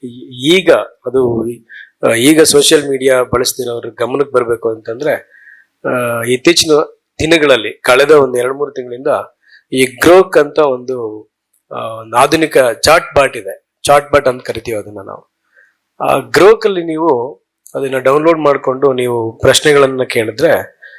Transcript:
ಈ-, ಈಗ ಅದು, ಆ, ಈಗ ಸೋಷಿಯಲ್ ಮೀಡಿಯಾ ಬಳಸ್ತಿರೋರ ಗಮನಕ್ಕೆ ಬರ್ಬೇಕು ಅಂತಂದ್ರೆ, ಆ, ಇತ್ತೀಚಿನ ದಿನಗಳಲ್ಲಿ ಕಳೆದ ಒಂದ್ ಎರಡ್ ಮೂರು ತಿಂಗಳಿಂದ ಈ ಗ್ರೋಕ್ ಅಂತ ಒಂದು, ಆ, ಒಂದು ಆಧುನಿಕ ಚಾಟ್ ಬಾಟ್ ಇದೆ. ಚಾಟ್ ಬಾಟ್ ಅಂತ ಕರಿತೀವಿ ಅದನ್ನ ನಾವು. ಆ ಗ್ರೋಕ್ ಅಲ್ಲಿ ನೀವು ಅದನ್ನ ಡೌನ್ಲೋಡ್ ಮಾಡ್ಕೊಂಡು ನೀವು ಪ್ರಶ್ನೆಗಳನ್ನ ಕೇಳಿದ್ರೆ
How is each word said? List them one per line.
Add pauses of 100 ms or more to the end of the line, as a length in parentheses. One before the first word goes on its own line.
ಈ-,
ಈಗ (340)
ಅದು, (580)
ಆ,
ಈಗ
ಸೋಷಿಯಲ್
ಮೀಡಿಯಾ
ಬಳಸ್ತಿರೋರ (140)
ಗಮನಕ್ಕೆ
ಬರ್ಬೇಕು
ಅಂತಂದ್ರೆ, (720)
ಆ,
ಇತ್ತೀಚಿನ (480)
ದಿನಗಳಲ್ಲಿ
ಕಳೆದ
ಒಂದ್
ಎರಡ್
ಮೂರು
ತಿಂಗಳಿಂದ (640)
ಈ
ಗ್ರೋಕ್
ಅಂತ
ಒಂದು, (420)
ಆ,
ಒಂದು
ಆಧುನಿಕ
ಚಾಟ್
ಬಾಟ್
ಇದೆ. (160)
ಚಾಟ್
ಬಾಟ್
ಅಂತ
ಕರಿತೀವಿ
ಅದನ್ನ
ನಾವು. (720)
ಆ
ಗ್ರೋಕ್
ಅಲ್ಲಿ
ನೀವು (420)
ಅದನ್ನ
ಡೌನ್ಲೋಡ್
ಮಾಡ್ಕೊಂಡು
ನೀವು
ಪ್ರಶ್ನೆಗಳನ್ನ
ಕೇಳಿದ್ರೆ (200)